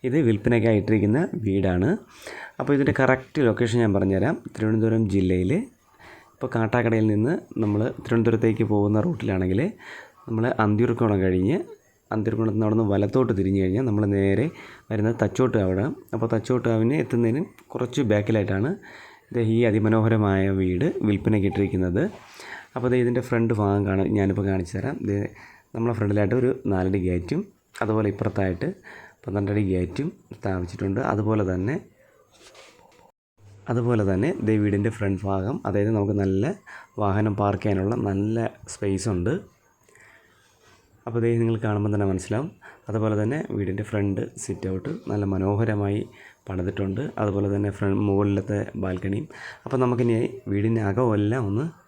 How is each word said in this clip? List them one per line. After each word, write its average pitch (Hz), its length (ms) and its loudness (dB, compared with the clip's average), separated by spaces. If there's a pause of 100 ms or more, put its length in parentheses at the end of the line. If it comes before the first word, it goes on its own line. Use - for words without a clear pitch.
ഇത് 127 100 0 (100)
വിൽപ്പനയ്ക്കായി 113 540 4
ഇട്ടിരിക്കുന്ന 107 400 4 (240)
വീടാണ്. 95 440 2 (720)
അപ്പോൾ 135 160 0
ഇതിൻ്റെ 135 220 2
കറക്റ്റ് 131 480 2
ലൊക്കേഷൻ 113 360 2
ഞാൻ 107 140 4
പറഞ്ഞുതരാം. 95 380 2 (200)
തിരുവനന്തപുരം 110 480 2 (100)
ജില്ലയിൽ 92 400 2 (800)
ഇപ്പോൾ - 220 -6
കാട്ടാക്കടയിൽ 113 580 2
നിന്ന് 113 220 2 (280)
നമ്മൾ 104 180 0 (240)
തിരുവനന്തപുരത്തേക്ക് 113 680 2
പോകുന്ന 104 340 4
റൂട്ടിലാണെങ്കിൽ 98 540 0 (680)
നമ്മൾ 113 200 0 (180)
അന്തിയൂർക്കോണം 107 580 2
കഴിഞ്ഞ് 95 340 2 (600)
അന്തിയൂർക്കോണത്ത് 110 420 0
നിന്ന് 110 100 2
അവിടെ 107 100 2
നിന്ന് 107 140 2
വലത്തോട്ട് 101 460 2
തിരിഞ്ഞ് 95 260 2
കഴിഞ്ഞാൽ 101 240 0
നമ്മൾ 104 160 0 (120)
നേരെ 98 300 2 (440)
വരുന്നത് 110 320 0
തച്ചോട്ടുകാവിലാണ്. 104 720 0 (220)
അപ്പോൾ 113 180 -2
തച്ചോട്ടുകാവിന് 117 680 0
എത്തുന്നതിന് 117 380 0 (320)
കുറച്ച് 131 380 -2
ബാക്കിലായിട്ടാണ് 104 600 0 (640)
ദേ 117 80 0 (100)
ഈ 113 40 4 (120)
അതിമനോഹരമായ 107 800 2 (100)
വീട് 92 260 0 (220)
വിൽപ്പനയ്ക്ക് 101 440 2
ഇട്ടിരിക്കുന്നത്. 95 500 0 (720)
അപ്പോൾ 123 180 -2
ദേ 123 120 2
ഇതിൻ്റെ 120 240 0
ഫ്രണ്ട് 117 320 2
ഭാഗം 101 260 2
കാണാൻ 95 320 0
ഞാനിപ്പോൾ 98 300 2
കാണിച്ചു 92 280 -2
തരാം. 127 200 -6 (120)
ദേ 101 80 0 (560)
നമ്മളെ 117 240 -2
ഫ്രണ്ടിലായിട്ട് 104 400 0
ഒരു 123 100 2 (220)
നാലടി 95 340 0
ഗേറ്റും 90 340 -2 (440)
അതുപോലെ 107 300 0
ഇപ്പുറത്തായിട്ട് 98 540 -2 (560)
പന്ത്രണ്ടടി 104 480 -2
ഗേറ്റും 92 380 -2 (300)
സ്ഥാപിച്ചിട്ടുണ്ട്. 95 640 -4 (120)
അതുപോലെ 104 380 0
തന്നെ, 95 240 -2 (2000)
അതുപോലെ 117 380 2
തന്നെ 98 200 2 (160)
ദേ 110 80 2 (100)
വീടിൻ്റെ 101 340 2
ഫ്രണ്ട് 98 300 -2
ഭാഗം, 98 280 -2 (120)
അതായത് 101 280 0
നമുക്ക് 101 260 0
നല്ല 98 220 2 (580)
വാഹനം 104 380 0
പാർക്ക് 101 240 0
ചെയ്യാനുള്ള 101 320 0 (120)
നല്ല 107 380 -2 (280)
സ്പേസ് 98 400 -4
ഉണ്ട്. 90 180 -2 (1700)
അപ്പോൾ 117 180 -4
ദേ 117 80 2 (100)
നിങ്ങൾ 113 240 0
കാണുമ്പോൾ 104 300 0
തന്നെ 101 160 0
മനസ്സിലാവും. 107 380 -4 (400)
അതുപോലെ 107 320 0
തന്നെ 127 180 -2 (160)
വീടിൻ്റെ 98 360 -4
ഫ്രണ്ട് 101 300 0 (220)
സിറ്റ് 92 300 -6
ഔട്ട് 139 200 -6 (160)
നല്ല 104 140 -2 (100)
മനോഹരമായി 101 680 0 (460)
പണിതിട്ടുണ്ട്. 95 560 -4 (200)
അതുപോലെ 101 320 0
തന്നെ 101 240 -2
ഫ്രണ്ട് 101 200 0 (100)
മുകളിലത്തെ 101 520 0 (220)
ബാൽക്കണിയും. 95 440 -4 (360)
അപ്പോൾ 127 220 -4
നമുക്കിനി 120 360 2 (320)
വീടിൻ്റെ 110 380 0
അകമെല്ലാം 110 580 2
ഒന്ന് 120 160 -2 (220)